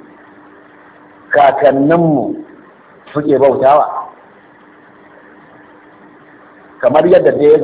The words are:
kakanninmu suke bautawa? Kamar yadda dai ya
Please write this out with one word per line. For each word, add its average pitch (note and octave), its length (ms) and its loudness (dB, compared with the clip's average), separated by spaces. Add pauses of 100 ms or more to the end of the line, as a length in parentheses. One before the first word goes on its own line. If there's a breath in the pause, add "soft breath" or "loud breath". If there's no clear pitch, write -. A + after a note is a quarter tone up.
(1300)
kakanninmu C#3+ 1040 0 (760)
suke D3 240 -4
bautawa? C3 680 0 (2750)
Kamar C3+ 260 0
yadda F3+ 260 2
dai D3 220 2
ya - 80 4